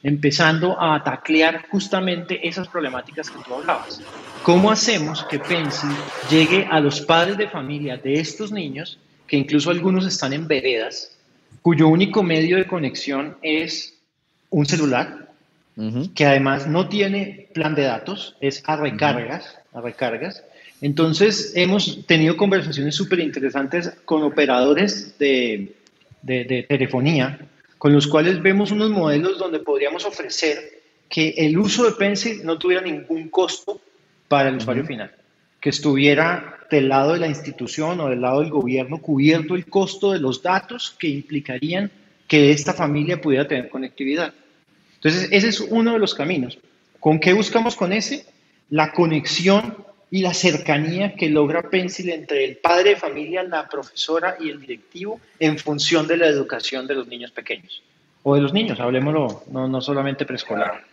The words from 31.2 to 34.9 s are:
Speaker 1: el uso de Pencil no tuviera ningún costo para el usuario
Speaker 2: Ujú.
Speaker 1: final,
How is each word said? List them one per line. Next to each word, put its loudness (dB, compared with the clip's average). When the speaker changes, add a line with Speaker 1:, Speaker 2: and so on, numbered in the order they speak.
Speaker 1:
el 4
uso 2
de 4
Pencil -2
no -2
tuviera 0
ningún -6
costo -2
para 4
el -4
usuario -2
Speaker 2:
Ujú. -8
Speaker 1:
final, -10